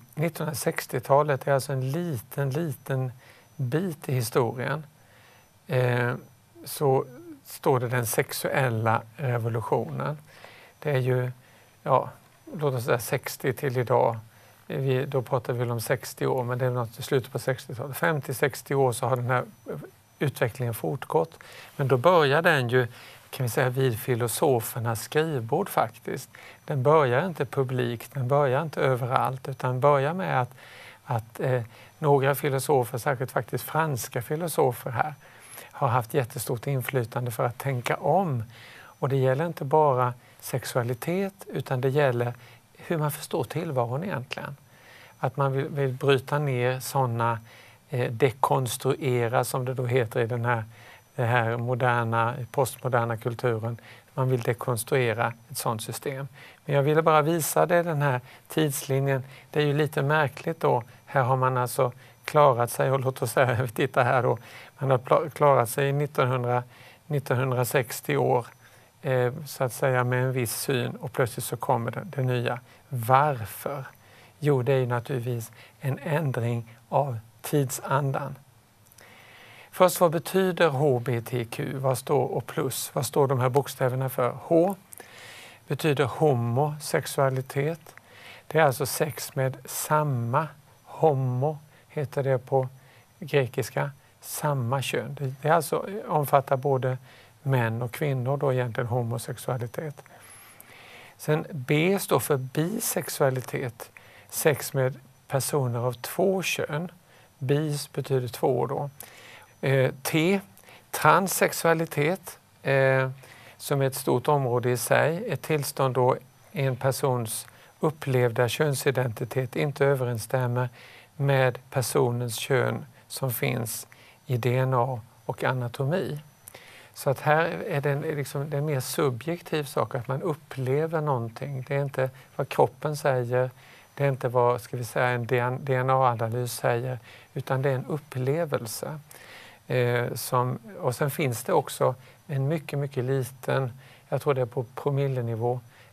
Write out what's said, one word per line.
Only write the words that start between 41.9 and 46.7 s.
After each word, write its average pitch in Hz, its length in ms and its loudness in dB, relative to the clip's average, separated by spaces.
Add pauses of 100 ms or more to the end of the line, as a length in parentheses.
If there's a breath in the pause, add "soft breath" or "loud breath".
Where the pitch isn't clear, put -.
hur - 200 -2
man 151 140 0
förstår - 320 -4
tillvaron 135 600 -2
egentligen. 139 520 -6 (640 loud breath)
Att - 180 -2
man 139 160 2
vill, 139 140 -2
vill 139 260 -2
bryta 139 460 2
ner 127 400 0